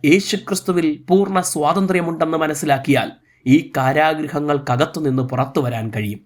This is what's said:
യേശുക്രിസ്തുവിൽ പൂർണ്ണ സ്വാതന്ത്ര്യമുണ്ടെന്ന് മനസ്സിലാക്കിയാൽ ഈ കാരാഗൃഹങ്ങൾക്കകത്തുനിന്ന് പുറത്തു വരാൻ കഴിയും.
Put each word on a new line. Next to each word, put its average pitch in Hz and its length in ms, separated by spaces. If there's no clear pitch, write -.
യേശുക്രിസ്തുവിൽ 180 800
പൂർണ്ണ 190 420
സ്വാതന്ത്ര്യമുണ്ടെന്ന് 165 920
മനസ്സിലാക്കിയാൽ 143 720
ഈ 127 100
കാരാഗൃഹങ്ങൾക്കകത്തുനിന്ന് 147 1500
പുറത്തു 131 380
വരാൻ 117 280
കഴിയും. 104 360